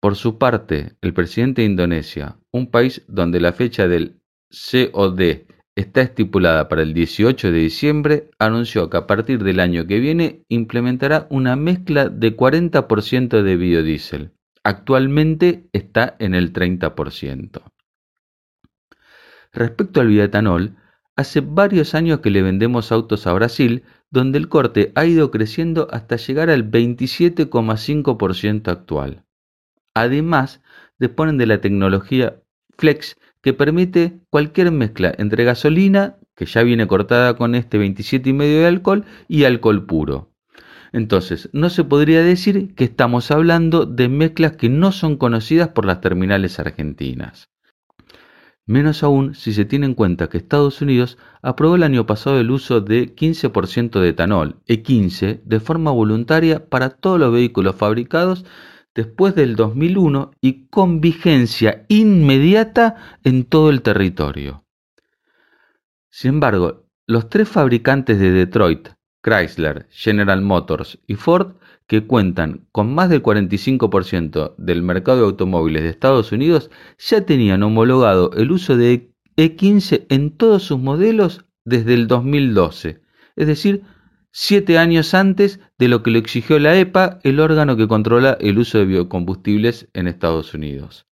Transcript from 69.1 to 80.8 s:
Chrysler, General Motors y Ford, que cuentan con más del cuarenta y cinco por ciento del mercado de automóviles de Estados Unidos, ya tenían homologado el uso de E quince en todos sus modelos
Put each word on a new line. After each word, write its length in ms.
Chrysler, 640
General 540
Motors 640
y 80
Ford, 400
que 200
cuentan 640
con 240
más 140
del 140
cuarenta 320
y 40
cinco 300
por 160
ciento 540
del 240
mercado 380
de 40
automóviles 600
de 40
Estados 420
Unidos, 400
ya 240
tenían 400
homologado 720
el 180
uso 240
de 340
E 200
quince 540
en 260
todos 280
sus 140
modelos 680